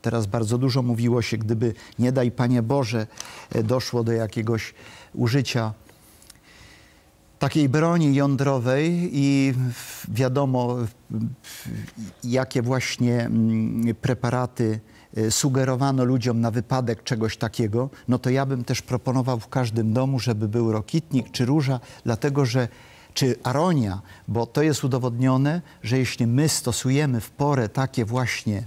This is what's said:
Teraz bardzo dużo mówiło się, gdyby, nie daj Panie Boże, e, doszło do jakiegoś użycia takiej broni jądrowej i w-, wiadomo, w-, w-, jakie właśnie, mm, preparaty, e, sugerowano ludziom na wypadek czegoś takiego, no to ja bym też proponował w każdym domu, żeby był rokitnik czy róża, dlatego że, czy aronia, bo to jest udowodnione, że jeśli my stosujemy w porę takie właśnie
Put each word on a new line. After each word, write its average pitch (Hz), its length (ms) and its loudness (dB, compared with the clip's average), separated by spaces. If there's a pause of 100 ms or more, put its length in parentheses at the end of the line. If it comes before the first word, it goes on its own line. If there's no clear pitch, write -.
Teraz 113 240 0
bardzo 113 320 0
dużo 131 240 2
mówiło 120 400 2
się, 113 160 -2
gdyby, 110 360 -2 (260)
nie 123 120 2
daj 127 200 2
Panie 123 300 2
Boże, 117 460 -2 (440)
e, 117 120 0
doszło 120 400 0
do 113 80 0
jakiegoś 113 640 -2 (400)
użycia 117 600 0 (1700)
takiej 139 300 2
broni 156 460 4
jądrowej 139 1000 2
i 139 400 4 (200)
w-, - 320 -14 (100)
wiadomo, 127 600 0
w-, 120 120 -2 (560)
w-, - 260 -16 (540)
jakie 127 380 0
właśnie, 120 640 0
mm, 113 680 0
preparaty, 120 840 -2 (380)
e, 110 140 0
sugerowano 131 760 2
ludziom 123 360 2
na 117 100 2
wypadek 120 520 -2
czegoś 110 340 -2
takiego, 117 520 -2 (180)
no 123 120 2
to 127 100 -2
ja 135 160 2
bym 135 180 -4
też 123 180 -4
proponował 127 580 -2
w - 80 -12
każdym 113 460 0
domu, 131 260 0
żeby 110 280 -2
był 113 240 0
rokitnik 123 600 -2
czy 127 140 0
róża, 135 340 2 (260)
dlatego 139 400 0
że, 120 220 0 (460)
czy 127 300 2
aronia, 127 580 0 (260)
bo 113 180 0
to 147 160 0
jest 151 220 2
udowodnione, 131 800 0 (220)
że 117 160 0
jeśli 123 280 0
my 135 220 4
stosujemy 131 720 0
w - 80 -14
porę 139 400 0
takie 131 360 -2
właśnie 110 600 -2